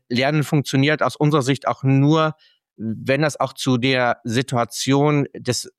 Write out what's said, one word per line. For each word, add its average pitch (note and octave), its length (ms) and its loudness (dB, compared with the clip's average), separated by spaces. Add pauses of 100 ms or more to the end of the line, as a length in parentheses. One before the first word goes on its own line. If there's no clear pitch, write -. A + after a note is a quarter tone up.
Lernen C#3 340 0
funktioniert C#3+ 580 0
aus B2+ 140 -2
unserer D3+ 260 2
Sicht B2+ 280 -2
auch - 140 -6
nur, D3 520 4 (400)
wenn A2+ 460 -4
das D3+ 180 -2
auch C3 140 -2
zu C3 240 0
der B2 480 0
Situation C3+ 1080 0
des - 460 -6